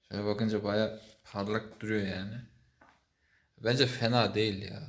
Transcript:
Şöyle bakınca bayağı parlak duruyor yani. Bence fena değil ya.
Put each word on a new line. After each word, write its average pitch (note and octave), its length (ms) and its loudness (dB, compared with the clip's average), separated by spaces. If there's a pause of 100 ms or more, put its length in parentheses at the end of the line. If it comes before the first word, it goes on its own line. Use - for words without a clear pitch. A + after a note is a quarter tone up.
Şöyle G2+ 160 -4
bakınca G#2+ 400 0
bayağı G#2 360 0 (240)
parlak G#2 560 -4
duruyor G#2+ 260 0
yani. F#2+ 280 -6 (1200)
Bence B2+ 280 2
fena A#2 480 2
değil G#2 280 0
ya. - 260 -10